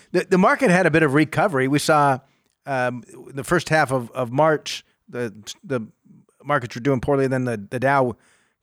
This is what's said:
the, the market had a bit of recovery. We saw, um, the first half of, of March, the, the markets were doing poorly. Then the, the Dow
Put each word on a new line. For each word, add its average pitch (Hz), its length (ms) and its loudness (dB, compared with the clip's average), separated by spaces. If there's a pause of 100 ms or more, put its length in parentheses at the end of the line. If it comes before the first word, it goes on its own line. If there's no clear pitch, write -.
(120)
the, 170 160 0
the 190 100 4
market 240 320 2
had 180 160 4
a 160 40 2
bit 160 120 4
of 139 120 2
recovery. 151 520 0
We 139 140 0
saw, 143 400 2 (440)
um, 123 380 -4 (260)
the 135 140 -12
first - 280 -2
half 156 200 2
of, 127 220 -4
of 127 180 -6
March, 147 540 0 (240)
the, 120 260 -8 (300)
the 139 160 -4 (640)
markets 139 320 -4
were 123 40 -14
doing 131 200 0
poorly. 139 260 0
Then 131 180 -2
the, 120 120 -4
the 104 240 -8
Dow 131 340 2 (480)